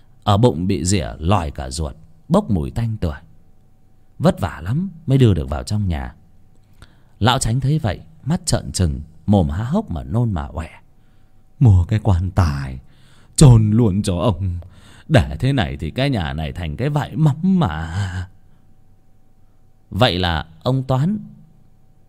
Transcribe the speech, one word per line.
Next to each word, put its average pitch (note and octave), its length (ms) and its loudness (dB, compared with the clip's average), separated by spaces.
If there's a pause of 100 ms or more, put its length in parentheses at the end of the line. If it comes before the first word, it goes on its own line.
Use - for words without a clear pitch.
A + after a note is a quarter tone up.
(240)
Ở G2+ 140 2
bụng F#2 300 2
bị F2 180 -2
rỉa F#2 220 0 (120)
lòi E2+ 320 0
cả C2+ 180 -10
ruột, C#2+ 260 -6 (340)
bốc F#3 220 0
mùi D2+ 200 -2
tanh A2+ 260 -4
tưởi. E2 220 -4 (1000)
Vất F3 200 2
vả D2+ 240 -6
lắm D3 260 -2 (160)
mới C3+ 120 2
đưa A#2+ 160 6
được C#2+ 160 -2
vào C#2 140 -4
trong G#2 240 -4
nhà. C#2 280 -6 (1040)
Lão B2 200 2
Chánh A2+ 200 -2
thấy C#3 200 0
vậy, A2 200 -4 (240)
mắt E3+ 220 -4
trợn - 260 -2
trừng, D2 300 -2 (240)
mồm G2 240 4
há E2 140 -4
hốc E3 280 -4
mà D#2+ 120 -8
nôn G#2+ 300 -2
mà D2 200 -6
ọe. D#2 160 -10 (920)
Mua F#2+ 260 6
cái G#2+ 180 0
quan F#2 280 0
tài C#2 480 -2 (560)
chôn A2+ 360 8
luôn G#2+ 320 2
cho F#2+ 140 -2
ông, F2+ 420 -2 (480)
để E2 320 2
thế C3 140 0
này D#2 240 -2
thì D2 140 -6
cái C3 180 -2
nhà F2 240 -2
này D2+ 180 -6
thành D2+ 260 -8
cái B2 120 -4
vại C3+ 260 -4
mắm D#3+ 440 2
mà. F2+ 680 -4 (1600)
Vậy G2 280 0
là E2+ 260 -2 (180)
ông C3 200 -2
Toán C#3+ 360 -2 (880)